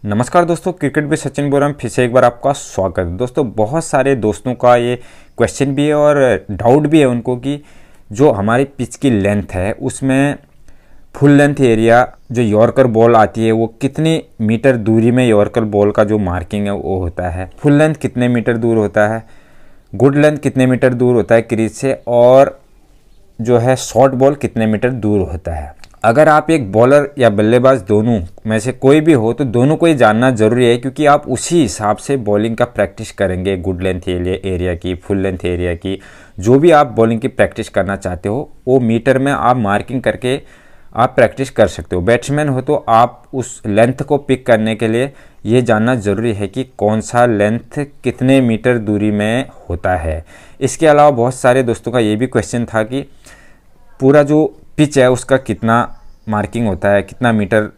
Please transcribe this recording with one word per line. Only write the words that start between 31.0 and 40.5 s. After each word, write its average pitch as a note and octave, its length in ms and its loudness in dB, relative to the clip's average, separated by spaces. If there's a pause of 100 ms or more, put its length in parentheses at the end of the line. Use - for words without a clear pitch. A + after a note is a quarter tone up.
आप D3 220 4
उसी E3 340 -2
हिसाब G#2 360 -2
से C#3 200 -4
बॉलिंग G#2+ 400 -2
का A#2+ 100 0
प्रैक्टिस G#2+ 440 -6
करेंगे, F#2 460 -4
गुड F2+ 240 -6
लेंथ F#2 260 -4
एरिया, F2+ 280 -4 (100)
एरिया F2+ 300 -4
की, F2+ 200 -8
फुल G2+ 220 -6
लेंथ F#2+ 280 -4
एरिया F2 300 -2
की, F#2+ 240 -8 (380)
जो A2+ 220 4
भी E3+ 120 4
आप D3 180 4
बॉलिंग A2+ 320 0
की C3 80 -6
प्रैक्टिस G#2 400 -4
करना G2 260 -4
चाहते F2+ 340 -8
हो, B2 200 -6 (180)
वो C3 120 4
मीटर A#2 400 0
में C#3 120 -2
आप B2 260 0
मार्किंग A#2 440 -4
करके B2+ 380 -4 (560)